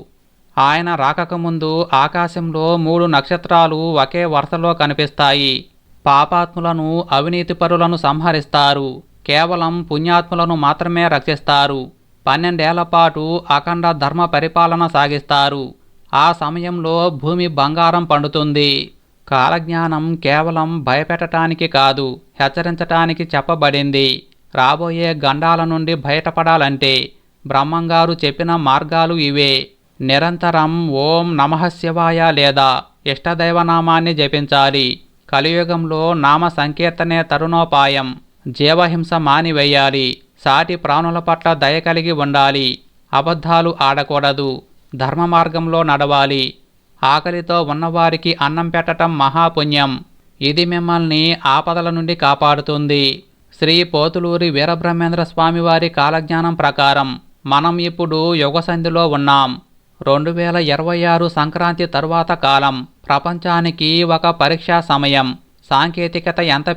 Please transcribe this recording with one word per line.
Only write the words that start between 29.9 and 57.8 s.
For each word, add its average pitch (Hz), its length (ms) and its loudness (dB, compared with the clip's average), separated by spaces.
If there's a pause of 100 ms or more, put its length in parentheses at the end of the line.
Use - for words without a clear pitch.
నిరంతరం 160 720 0 (320)
ఓం 165 200 2 (140)
నమః 156 240 0 (140)
శివాయ 165 420 0 (180)
లేదా 139 320 4 (420)
ఇష్టదైవనామాన్ని 170 1080 0
జపించాలి. 139 680 2 (440)
కలియుగంలో 165 720 0 (220)
నామ 147 180 4 (160)
సంకీర్తనే 165 600 -2 (120)
తరుణోపాయం. 147 800 0 (480)
జీవహింస 165 560 2 (140)
మానివేయాలి. 143 800 2 (360)
సాటి 165 400 2
ప్రాణుల 165 340 0 (100)
పట్ల 165 220 0 (120)
దయ 143 180 2
కలిగి 165 340 -2 (100)
ఉండాలి. 139 440 2 (460)
అబద్ధాలు 165 580 0 (160)
ఆడకూడదు. 139 640 0 (440)
ధర్మ 139 400 -2
మార్గంలో 165 500 2
నడవాలి. 143 600 2 (680)
ఆకలితో 170 460 0 (160)
ఉన్నవారికి 165 580 0 (140)
అన్నం 165 280 -2
పెట్టటం 165 380 0 (100)
మహాపుణ్యం. 147 720 0 (580)
ఇది 156 140 0 (100)
మిమ్మల్ని 170 500 0 (320)
ఆపదల 170 420 -2
నుండి 165 260 -4
కాపాడుతుంది. 147 840 0 (520)
శ్రీ 156 180 2 (160)
పోతులూరి 170 640 0
వీరబ్రహ్మేంద్ర 170 760 -2
స్వామివారి 165 680 2
కాలజ్ఞానం 160 640 0
ప్రకారం 139 480 2 (440)
మనం 165 220 2 (140)